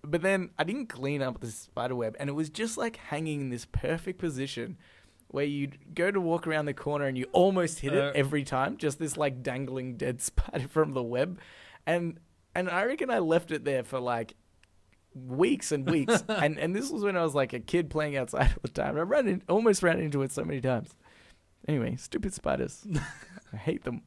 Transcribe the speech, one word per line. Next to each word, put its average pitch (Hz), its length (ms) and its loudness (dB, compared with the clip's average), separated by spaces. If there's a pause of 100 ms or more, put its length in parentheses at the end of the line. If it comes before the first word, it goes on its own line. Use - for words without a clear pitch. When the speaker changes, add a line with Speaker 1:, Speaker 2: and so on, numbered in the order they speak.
Speaker 1:
but 151 180 0
then 190 360 2
I 151 60 2
didn't 220 240 -4
clean 139 340 -4
up 127 180 -4
the 120 120 -10
spider 123 440 -6
web, 113 240 -2
and 143 100 -4
it 143 40 -4
was 151 160 -2
just, 226 280 -6
like, 233 200 -4
hanging 151 440 -4
in 135 80 -4
this 120 160 -6
perfect 165 540 -4
position 135 580 -4 (520)
where 139 140 -2
you'd 143 500 -6
go 170 160 2
to 202 120 0
walk 165 260 0
around 156 180 0
the 143 80 -2
corner 147 320 -2
and 131 120 -2
you 127 160 -2
almost 180 460 6
hit 139 140 -2
it 139 80 4
Speaker 2:
Uh. 139 140 2
Speaker 1:
every 143 300 2
time, 139 320 0
just 143 220 -2
this, 151 180 -4
like, 135 260 0
dangling 127 540 -4
dead 127 240 -2
<laughs> - 80 -2
spider - 400 0
from 151 240 4
the 127 100 0
web. 131 340 0 (480)
And, 170 340 0 (360)
and 180 140 0
I 180 160 2
reckon 269 240 -2
I 233 100 2
left 165 320 4
it 147 140 -2
there 131 180 2
for, 131 160 -4
like, 120 360 -2 (760)
weeks 135 600 0
and 143 160 0
weeks. 170 360 4
Speaker 2:
<laughs> - 40 -14
Speaker 1:
And, 156 280 2
and 165 180 0
this 262 140 -2
was 214 140 -4
when 196 140 2
I 170 60 2
was, 151 120 0
like, 135 180 2
a 123 60 -4
kid 165 300 0
playing 151 260 -2
outside 131 360 4
all - 100 -2
the - 80 -4
time. - 280 -2
I 156 40 0
ran 240 260 2
in, 185 220 0
almost 208 340 4
ran 165 160 4
into 147 220 0
it 135 100 -2
so - 140 -2
many 147 160 -4
times. 127 340 0 (720)
Anyway, 123 300 0
stupid - 360 -4
spiders. - 520 -2 (340)
Speaker 2:
<laughs> - 340 -18
Speaker 1:
I 110 40 -8
hate - 260 -2
them. 123 240 -6